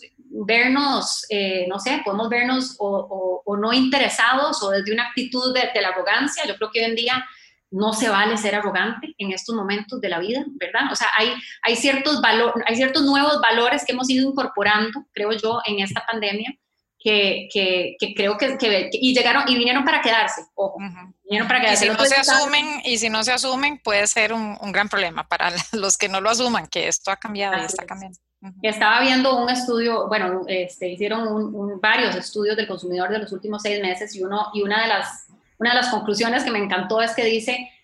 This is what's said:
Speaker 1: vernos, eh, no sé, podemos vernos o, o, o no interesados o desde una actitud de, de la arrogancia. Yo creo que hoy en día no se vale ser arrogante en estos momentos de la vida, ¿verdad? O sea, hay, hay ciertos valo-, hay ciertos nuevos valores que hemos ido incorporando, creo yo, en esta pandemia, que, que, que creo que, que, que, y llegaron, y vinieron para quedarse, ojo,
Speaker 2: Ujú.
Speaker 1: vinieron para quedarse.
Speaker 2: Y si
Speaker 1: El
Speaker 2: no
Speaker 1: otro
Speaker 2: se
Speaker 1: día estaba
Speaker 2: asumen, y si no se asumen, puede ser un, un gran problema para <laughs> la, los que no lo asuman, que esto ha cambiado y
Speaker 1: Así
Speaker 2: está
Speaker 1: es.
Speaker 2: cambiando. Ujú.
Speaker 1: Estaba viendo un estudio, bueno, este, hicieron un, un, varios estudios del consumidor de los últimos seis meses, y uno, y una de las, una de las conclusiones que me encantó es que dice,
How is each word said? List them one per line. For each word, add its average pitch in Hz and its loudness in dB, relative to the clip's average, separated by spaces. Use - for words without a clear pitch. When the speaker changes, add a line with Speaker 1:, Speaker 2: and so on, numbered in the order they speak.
Speaker 1:
vernos, 240 0
eh, 190 0
no 196 -4
sé, 277 -2
podemos 214 -2
vernos 254 0
o, 202 -2
o, 190 -2
o 202 -2
no 220 2
interesados 254 2
o 196 0
desde 196 0
una 240 0
actitud 254 -4
de, 254 0
de 214 0
la 190 0
arrogancia. 220 0
Yo 196 -6
creo 214 -4
que 226 -2
hoy 226 0
en 226 -2
día 254 -2
no 208 0
se 220 0
vale 214 2
ser 208 0
arrogante 208 -2
en 196 -4
estos 190 -6
momentos 208 -4
de 196 -4
la 170 -2
vida, 240 -2
¿verdad? 247 -2
O - -4
sea, 220 0
hay, 226 2
hay 233 2
ciertos 269 2
valo-, 233 4
hay 233 0
ciertos 269 2
nuevos 277 4
valores 233 4
que 240 -2
hemos 254 -2
ido 262 4
incorporando, 220 0
creo 208 -2
yo, 220 -2
en 208 -2
esta 190 -4
pandemia, 214 -4
que, 202 2
que, 180 0
que 202 -6
creo 208 0
que, 262 -2
que, 202 0
que, - -2
y 254 4
llegaron, 247 4
y 254 4
vinieron 247 2
para 311 2
quedarse, 226 2
ojo, 196 -2
Speaker 2:
Ujú. 185 -14
Speaker 1:
vinieron 214 0
para 247 4
quedarse. 208 4
Speaker 2:
Y - 4
si 208 2
Speaker 1:
El - 2
Speaker 2:
no - 0
Speaker 1:
otro 269 4
Speaker 2:
se 277 4
Speaker 1:
día 277 6
estaba 269 4
Speaker 2:
asumen, 294 2
y 240 0
si 226 -2
no 220 0
se 247 2
asumen, 262 0
puede 208 2
ser 214 2
un, 214 -4
un 202 -8
gran 202 0
problema 170 -2
para 175 0
<laughs> - -
la, 175 -6
los 196 0
que 208 -2
no 190 -2
lo 202 2
asuman, 233 0
que 165 -4
esto 165 -2
ha 196 -2
cambiado 202 -4
y 175 -2
Speaker 1:
Así 160 -4
Speaker 2:
está - -6
Speaker 1:
es. - -14
Speaker 2:
cambiando. 190 -16
Ujú. 190 -16
Speaker 1:
Estaba 220 2
viendo 262 4
un 240 0
estudio, 233 0
bueno, 185 0
este, 185 -4
hicieron 208 -4
un, 214 -4
un, 202 -8
varios 214 2
estudios 208 -2
del 214 -2
consumidor 180 -4
de 220 -2
los 208 -8
últimos 208 -8
seis 208 -2
meses, 196 -4
y 190 -6
uno, 208 -2
y 208 -2
una 208 2
de 226 0
las, - -2
una 233 2
de 247 4
las 247 2
conclusiones 226 0
que 240 -2
me 214 0
encantó 196 0
es 226 0
que 240 0
dice, 247 0